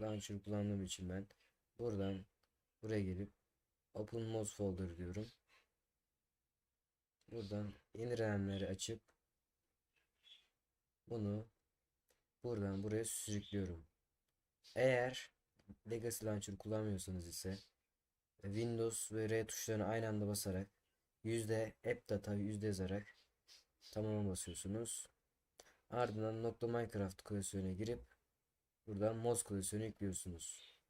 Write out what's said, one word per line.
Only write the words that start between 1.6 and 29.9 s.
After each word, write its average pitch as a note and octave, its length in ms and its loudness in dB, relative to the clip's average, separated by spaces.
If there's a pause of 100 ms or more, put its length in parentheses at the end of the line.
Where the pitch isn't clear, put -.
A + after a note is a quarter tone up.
buradan G2 460 0 (560)
buraya G#2+ 200 2
gelip F#2+ 300 -2 (640)
Open A2+ 280 -2
Moz A2 340 0
Folder F#2 420 0
diyorum. G2 340 -4 (2000)
Buradan G#2 420 -4 (200)
indirilenleri G#2 720 2
açıp G#2 340 -4 (2000)
bunu A2 380 0 (960)
buradan G2+ 400 0
buraya G#2+ 220 2
sürüklüyorum. G2+ 800 -2 (880)
Eğer B2 560 4 (580)
Legacy A2+ 360 -2
Launcher G#2 320 -2
kullanmıyorsanız G2 680 -2
ise F#2+ 320 -6 (840)
Windows A2+ 720 0
ve A2 180 0
R A2 180 2
tuşlarını G#2+ 380 0
aynı A2+ 220 2
anda G#2 200 2
basarak G2 400 0 (560)
yüzde A2 500 2 (120)
app A#2+ 240 0
data G#2 260 2
yüzde G2+ 300 0
yazarak G2 420 0 (840)
tamama G#2+ 380 2
basıyorsunuz. F#2+ 800 -4 (840)
Ardından A2 540 2
nokta A#2 240 2
Minecraft A2 560 0
klasörüne F#2+ 500 0
girip A2 300 -2 (840)
buradan G#2+ 280 4
Moz A2+ 280 4
klasörünü G#2 420 0
yüklüyorsunuz. F#2 880 -4 (140)